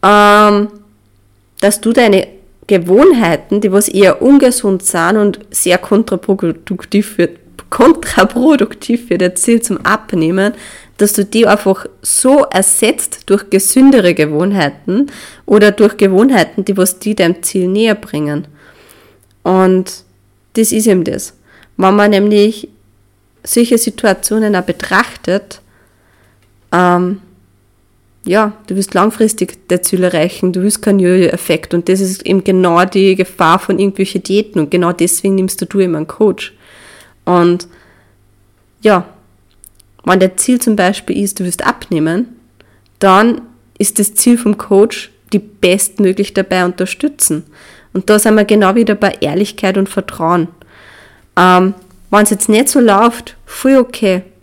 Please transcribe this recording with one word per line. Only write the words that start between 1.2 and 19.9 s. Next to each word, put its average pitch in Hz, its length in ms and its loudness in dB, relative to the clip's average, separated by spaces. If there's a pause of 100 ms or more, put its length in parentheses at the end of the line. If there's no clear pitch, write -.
dass 208 200 0
du 233 120 -2
deine 220 340 2 (400)
Gewohnheiten, 202 920 2
die 208 120 -2
was 202 160 0
eher 190 340 2
ungesund 247 640 2
sind 175 320 -2
und 208 240 -2 (100)
sehr - 280 -2
kontraproduktiv 190 1300 -2
für, - 240 -2 (400)
kontraproduktiv 262 1400 0
für 175 100 -2
dein 180 180 -2
Ziel 233 240 0
zum 208 240 -8
Abnehmen, 190 680 -2 (420)
dass 208 160 0
du 202 120 0
die 220 220 0
einfach 196 400 0 (160)
so 269 420 2
ersetzt - 840 -2
durch 202 240 -2
gesündere 214 640 4
Gewohnheiten 170 960 -2 (340)
oder 208 280 4
durch 214 240 2
Gewohnheiten, 196 680 2
die 196 120 -4
was 190 220 -2
die 214 160 -4
deinem 175 280 -2
Ziel 185 260 -4
näher 214 280 0
bringen. 147 500 -8 (960)
Und 185 600 0 (500)